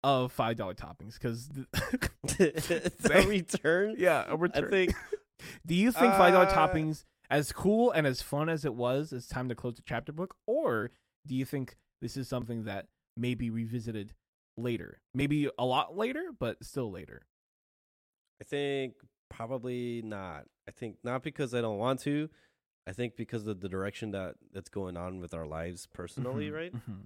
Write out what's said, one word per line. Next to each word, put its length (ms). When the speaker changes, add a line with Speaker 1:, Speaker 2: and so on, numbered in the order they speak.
Speaker 1:
of 280
Five 260
Dollar 160
Toppings? 460
'Cause 340
th- 200
<laughs> 380
Speaker 2:
<laughs> 160
It's 320
a 360
Speaker 1:
they 180
Speaker 2:
return? 720
Speaker 1:
Yeah, 300
a 40
Speaker 2:
I 40
Speaker 1:
return. 340
Speaker 2:
think 240
Speaker 1:
<laughs> 360
Do 100
you 160
think 220
Five 200
Dollar 140
Speaker 2:
Uh, 60
Speaker 1:
Toppings, 520
as 220
cool 400
and 160
as 140
fun 280
as 160
it 100
was, 380
it's 140
time 220
to 60
close 200
the 100
chapter 260
book? 240
Or 460
do 100
you 100
think 320
this 160
is 100
something 380
that 220
may 200
be 140
revisited 640
later? 440
Maybe 440
a 80
lot 300
later, 420
but 260
still 280
later. 300
Speaker 2:
I 40
think 480
probably 720
not. 420
I 40
think 320
not 200
because 300
I 80
don't 180
want 220
to. 280
I 60
think 240
because 300
of 120
the 100
direction 420
that, 240
that's 160
going 260
on 240
with 140
our 120
lives 420
personally, 600
Speaker 1:
Mm-hmm, 80
Speaker 2:
right? 180
Speaker 1:
mm-hmm. 180